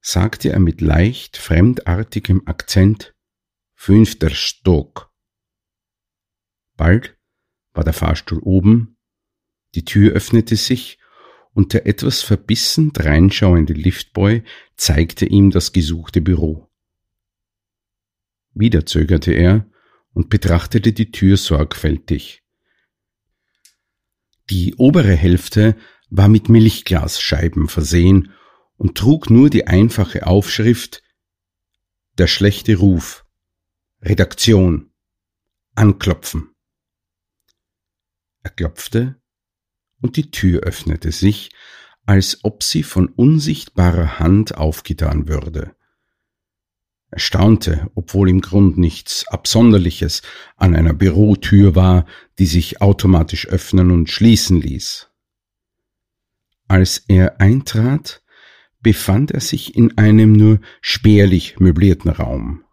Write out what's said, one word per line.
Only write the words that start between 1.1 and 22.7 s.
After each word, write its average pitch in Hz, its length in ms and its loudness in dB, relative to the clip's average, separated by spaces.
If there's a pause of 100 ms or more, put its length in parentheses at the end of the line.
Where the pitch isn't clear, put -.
fremdartigem 98 1080 -2
Akzent: - 680 -2 (600)
„Fünfter 101 540 0
Stock.“ - 840 -4 (1600)
Bald 95 400 0 (560)
war 82 100 -6
der 78 100 -2
Fahrstuhl 80 460 -6
oben, 104 580 0 (800)
die 85 100 -8
Tür 101 280 2
öffnete 113 420 -2
sich - 440 -6 (540)
und - 200 -2
der - 120 -2
etwas - 360 -4
verbissen - 720 -4
dreinschauende 82 800 2
Liftboy 95 720 -4 (320)
zeigte - 500 -2
ihm 98 260 4
das 90 220 -2
gesuchte 82 480 -4
Büro. 78 480 -4 (1800)
Wieder 101 320 0
zögerte 80 460 -2
er 92 380 0 (440)
und - 160 -6
betrachtete 104 640 -2
die 107 180 -6
Tür 98 260 2
sorgfältig. - 1040 -6 (2000)